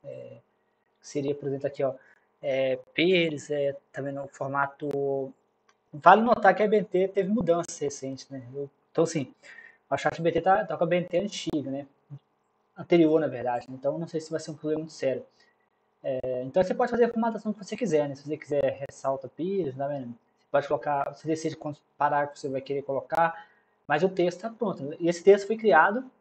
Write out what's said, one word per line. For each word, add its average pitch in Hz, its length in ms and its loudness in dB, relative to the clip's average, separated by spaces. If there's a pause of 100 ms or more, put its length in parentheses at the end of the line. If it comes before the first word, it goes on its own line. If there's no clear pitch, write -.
É, 62 360 -16 (600)
seria, 143 340 -4
por 143 140 -8
exemplo, 135 180 -6
aqui, 139 180 -2
ó, 131 100 -2 (480)
é, 135 340 0 (180)
Pires, 165 560 2
é, 143 260 -2 (160)
também 139 200 -8
no 139 160 -10
formato. 139 1040 -4 (600)
Vale 180 300 8
notar 214 320 6
que 190 80 0
a 214 60 2
B 214 100 4
N 185 60 0
T 185 240 0
teve 190 200 -2
mudanças 170 500 0
recentes, 135 500 -8
né? 135 140 -14 (120)
Eu, 143 160 -10 (200)
então, 165 140 2
assim, 151 280 -4 (580)
o 139 60 0
chat 151 200 0
G 170 60 -6
P 165 100 2
T 165 80 0
tá, 190 240 4
tá 156 120 -6
com 175 80 2
a - 20 0
B 175 100 2
N 170 100 0
T 170 120 -2
antiga, 156 520 -4
né? 139 160 -8 (920)
Anterior, 160 440 4
na 151 60 0
verdade. 123 440 -4
Então, 139 280 -4
não 170 80 -6
sei 160 140 -6
se - 100 -14
vai 160 80 -4
ser 156 140 -10
um - 20 -10
problema 151 260 -4
muito 160 120 -10
sério. 131 340 -4 (760)
É, 127 440 -4
então, 156 180 2
você 185 120 0
pode 240 180 -2
fazer 233 140 4
a - 20 0
formatação 220 440 -4
que 196 120 -10
você 214 120 -8
quiser, 156 320 0
né? 139 60 -8
Se 131 80 -18
você 147 140 -6
quiser, 139 520 -2
ressalta 135 380 -6
Pires, 165 500 -4
tá 139 120 -4
vendo? 127 260 -8 (240)
Você - 120 -20
pode 139 180 0
colocar, 143 440 -2
você - 140 -14
decide 156 300 -4
quantos - 260 -12 (140)
parágrafos 147 440 0
você 147 80 -8
vai 131 120 -4
querer 139 220 -6
colocar, 139 640 -2 (400)
mas 151 180 2
o 190 40 2
texto 175 320 0
tá - 100 -10
pronto. 160 500 -6
E 170 80 2
esse 175 160 -2
texto 202 240 8
foi 220 80 0
criado 208 520 6 (120)